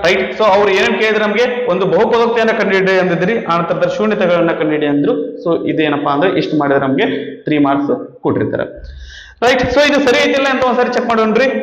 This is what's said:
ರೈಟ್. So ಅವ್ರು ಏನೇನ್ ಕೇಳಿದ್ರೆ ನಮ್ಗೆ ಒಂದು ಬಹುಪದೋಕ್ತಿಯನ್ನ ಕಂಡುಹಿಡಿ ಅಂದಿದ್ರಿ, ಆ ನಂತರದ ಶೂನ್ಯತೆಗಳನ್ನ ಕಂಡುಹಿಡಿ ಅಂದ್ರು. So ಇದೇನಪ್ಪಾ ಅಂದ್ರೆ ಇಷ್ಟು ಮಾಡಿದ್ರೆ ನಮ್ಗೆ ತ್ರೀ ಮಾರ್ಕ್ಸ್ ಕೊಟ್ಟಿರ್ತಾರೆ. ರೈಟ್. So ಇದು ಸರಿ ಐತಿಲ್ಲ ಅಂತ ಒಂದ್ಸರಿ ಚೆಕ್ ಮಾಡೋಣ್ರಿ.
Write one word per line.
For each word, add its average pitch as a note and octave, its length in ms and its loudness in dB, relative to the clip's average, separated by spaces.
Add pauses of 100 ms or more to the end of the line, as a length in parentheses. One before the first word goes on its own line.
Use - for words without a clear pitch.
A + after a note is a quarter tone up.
ರೈಟ್. F#3+ 340 0
So A3 60 0
ಅವ್ರು G3+ 260 4
ಏನೇನ್ A3 300 0
ಕೇಳಿದ್ರೆ G#3+ 260 0
ನಮ್ಗೆ A3 440 -2
ಒಂದು F#3 160 0
ಬಹುಪದೋಕ್ತಿಯನ್ನ A3+ 640 2
ಕಂಡುಹಿಡಿ F#3+ 480 2
ಅಂದಿದ್ರಿ, F3+ 460 0
ಆ E3 140 0
ನಂತರದ F3 380 0
ಶೂನ್ಯತೆಗಳನ್ನ F3 540 2
ಕಂಡುಹಿಡಿ D3+ 360 0
ಅಂದ್ರು. C#3+ 260 2 (320)
So E3 260 -2
ಇದೇನಪ್ಪಾ C#3+ 400 0
ಅಂದ್ರೆ D3 280 2
ಇಷ್ಟು D3+ 200 -2
ಮಾಡಿದ್ರೆ C#3 280 2
ನಮ್ಗೆ D3+ 200 0 (380)
ತ್ರೀ D3+ 140 0
ಮಾರ್ಕ್ಸ್ C#3+ 640 -2
ಕೊಟ್ಟಿರ್ತಾರೆ. - 420 -2 (800)
ರೈಟ್. B3+ 200 2
So B3+ 160 0 (120)
ಇದು C#4+ 160 2
ಸರಿ C#4+ 240 2
ಐತಿಲ್ಲ C#4 200 0
ಅಂತ C4 140 0
ಒಂದ್ಸರಿ A#3+ 280 0
ಚೆಕ್ A3+ 140 -2
ಮಾಡೋಣ್ರಿ. A3 380 2 (180)